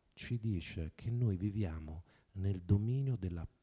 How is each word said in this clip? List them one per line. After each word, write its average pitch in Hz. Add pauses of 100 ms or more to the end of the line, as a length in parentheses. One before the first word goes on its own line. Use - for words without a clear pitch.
(140)
ci -
dice 90
che -
noi 117
viviamo 82 (300)
nel 95
dominio 117
della 87 (160)